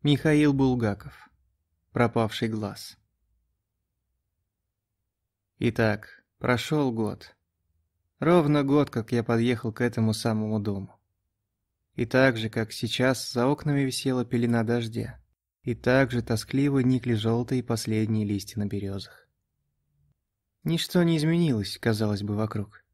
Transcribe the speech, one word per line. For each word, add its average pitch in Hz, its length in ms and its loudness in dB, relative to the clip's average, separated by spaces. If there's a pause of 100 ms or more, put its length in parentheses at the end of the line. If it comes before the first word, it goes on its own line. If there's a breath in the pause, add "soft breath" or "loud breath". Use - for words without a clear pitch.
Михаил 147 460 4
Булгаков. 123 760 0 (600)
Пропавший 117 580 0
глаз. 107 480 -10 (2500)
Итак, 113 640 -2 (160)
прошел 123 540 0
год. 107 420 -6 (840)
Ровно 147 460 4
год, 139 260 2
как 113 220 -4
я 117 120 0
подъехал 117 480 0
к - 80 -12
этому 113 320 0
самому 107 480 -2
дому. 98 400 -6 (920)
И 123 100 -2
так 127 320 4
же, 110 140 -4
как 110 200 -4
сейчас, 123 600 -2
за 120 140 2
окнами 143 340 0
висела 127 460 -2
пелена 117 360 0
дождя. 113 600 -4 (400)
И 120 120 -4
так 127 360 2
же 123 100 -2
тоскливо 135 600 0
никли 123 340 2
желтые 117 480 0
последние 110 640 0
листья 101 340 -4
на 101 60 -2
березах. 98 600 -8 (1400)
Ничто 165 380 0
не 165 140 4
изменилось, 151 640 0
казалось 104 440 0
бы, 104 140 -4
вокруг. 107 580 -6